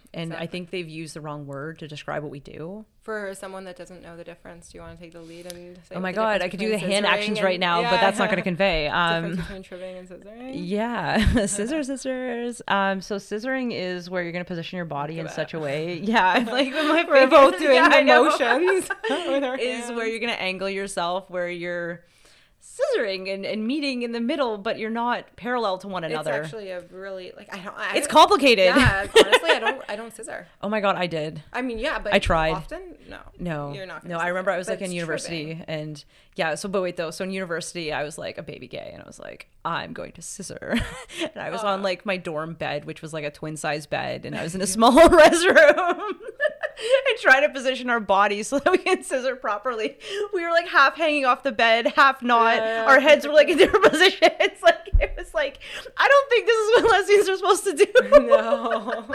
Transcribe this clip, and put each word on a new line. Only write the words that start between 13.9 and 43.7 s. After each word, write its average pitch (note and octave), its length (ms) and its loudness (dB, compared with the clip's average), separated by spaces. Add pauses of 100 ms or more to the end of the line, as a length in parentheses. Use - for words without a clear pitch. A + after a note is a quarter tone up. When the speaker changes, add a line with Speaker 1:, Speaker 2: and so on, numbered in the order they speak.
Speaker 1:
where F3+ 140 -4
you're E3+ 100 -8
gonna F3+ 140 -8
position E3+ 320 -10
your E3+ 80 -8
body D3 280 -8
Speaker 2:
Look E3 60 -8
Speaker 1:
in D#3+ 60 -8
Speaker 2:
at E3+ 80 -12
Speaker 1:
such D#3 180 -8
Speaker 2:
that. E3 60 -8
Speaker 1:
a - 20 -8
way. D#3 380 -6
<laughs> D3 40 -12
Yeah, G3+ 240 2
I'm A#3 200 2
like, C4 260 -2
with D4+ 160 -2
my E4 160 2
Speaker 2:
<laughs> E4+ 40 -8
We're C4+ 180 8
both C#4 300 8
Speaker 1:
fingers. E4 40 -6
Speaker 2:
doing C#4+ 140 4
Speaker 1:
Yeah, A3+ 180 8
I D4+ 80 8
Speaker 2:
the C#4 40 4
Speaker 1:
know. B3 200 8
Speaker 2:
motions D#4 640 2 (100)
Speaker 1:
<laughs> A4 120 -6
Speaker 2:
with C#4 340 -2
our C4 140 -4
Speaker 1:
Is B3 320 -6
where A#3 160 -8
Speaker 2:
hands. A3 40 -4
Speaker 1:
you're A3+ 100 -6
gonna A#3 120 -4
angle F#3+ 380 -6
yourself F#3+ 580 -6
where F3 220 -6
you're F3 520 -8 (640)
scissoring G3+ 680 -4
and, G3 120 -8
and G#3+ 220 -6
meeting C#4 360 -4
in A#3+ 100 -6
the A#3 80 -6
middle, A#3+ 360 -2
but G3+ 220 -6
you're G#3+ 100 -8
not A#3 480 -6
parallel A3 420 -4
to G3 100 -14
one F3+ 160 -8
another. D#3 280 -6 (100)
Speaker 2:
It's - 40 -10
actually F#3+ 240 -14
a F3+ 100 -12 (120)
really, F#3+ 440 -14
like, - 160 -20
I G3 60 -12
don't, F#3 180 -16
I G3+ 200 -4
Speaker 1:
It's D4 100 -2
Speaker 2:
don't - 100 2
Speaker 1:
complicated. C4+ 500 8
Speaker 2:
Yeah, G3 480 4
honestly, G#4 360 6
I B3+ 80 2
Speaker 1:
<laughs> - 20 -8
Speaker 2:
don't, C4 300 -4
I G#3 60 -8
don't A3+ 180 -14
scissor. - 320 -16 (160)
Speaker 1:
Oh G3+ 60 -4
my G#3+ 120 -2
God, G3 160 0
I F3+ 100 -2
did. D#3 360 -6 (100)
Speaker 2:
I B3 80 -6
mean, A#3+ 200 -6
yeah, G#3+ 180 -4
but G#3+ 160 -2
Speaker 1:
I - 60 4
tried. D#3+ 320 0
Speaker 2:
often? E4 440 -12 (140)
No. F#2+ 80 -16 (200)
Speaker 1:
No. D3 360 -8
Speaker 2:
You're F#3+ 100 -14
not E3 180 -16
gonna E3+ 120 -10
Speaker 1:
No, E3 60 -4
I F3 80 -2
remember F#3 240 -2
I E3+ 60 -4
was, F#3 100 -8
Speaker 2:
scissor, A3 80 -4
but - 40 -10
Speaker 1:
like, G3 60 -8
in F3+ 60 -8
Speaker 2:
it's - 20 -6
Speaker 1:
university D#3+ 520 -6
Speaker 2:
tribbing. D#3+ 220 -12
Speaker 1:
and, D#3 360 -10 (320)
yeah, D#3+ 180 -2
so, G3 140 -8
but F#3+ 140 -2
wait, F3 140 -6
though. E3 140 -6
So F#3 140 -10
in F#3 80 -8
university, E3+ 600 -8
I C#3+ 120 -6
was, D3 120 -10
like, - 220 -12
a F3 40 -12
baby - 260 -16
gay, - 260 -14
and - 80 -20
I - 40 -20
was - 120 -20
like, - 320 -18 (160)
"I'm E3 260 -6
going - 200 -12
to E3+ 100 -20
scissor." - 580 -8
<laughs> G#4 400 -12
And - 220 -8
I D3+ 80 -10
was A3+ 120 -8
on, G3 180 -2
Speaker 2:
Aw. - 20 -8
Speaker 1:
like, F#3 240 -4
my F#3+ 100 -2
dorm D#3+ 380 -8
bed, D3 320 -8
which D#3 160 -14
was, D#3 100 -14
like, D#3 120 -8
a D3 60 -6
twin D#3 280 -10
size D3+ 280 -6